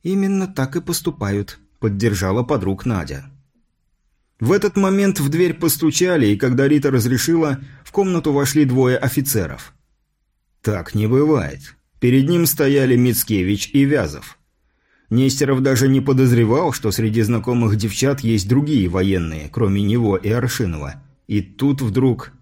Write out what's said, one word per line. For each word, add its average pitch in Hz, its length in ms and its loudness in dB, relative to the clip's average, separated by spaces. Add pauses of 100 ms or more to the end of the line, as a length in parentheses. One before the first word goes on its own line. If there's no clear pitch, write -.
«Именно 196 440 0
так 135 280 -4
и 170 60 -2
поступают», 101 760 -6 (200)
поддержала 101 640 0
подруг 98 420 -2
Надя. 78 460 -6 (1080)
В 123 120 0
этот 202 260 0
момент 196 420 2
в 139 100 -2
дверь 165 260 0
постучали, 165 720 0
и 101 100 2
когда 131 300 2
Рита 143 240 2
разрешила, 135 680 0 (240)
в - 80 -20
комнату 180 400 0
вошли 143 340 2
двое 127 300 2
офицеров. 117 760 -4 (880)
Так 98 320 -6
не 107 140 0
бывает. 123 680 0 (240)
Перед 135 300 2
ним 170 160 2
стояли 135 500 2
Мицкевич 107 760 0
и 139 100 4
Вязов. 101 540 -2 (720)
Нестеров 135 520 2
даже 135 260 2
не 135 140 4
подозревал, 131 680 2
что 110 200 -4
среди 110 320 0
знакомых 113 540 0
девчат 131 420 -2
есть 107 280 -2
другие 127 420 2
военные, 85 640 -2
кроме 101 300 0
него 104 360 0
и - 120 -4
Аршинова. 98 720 -4 (240)
И 101 160 -2
тут 139 400 -2
вдруг 123 500 -2 (100)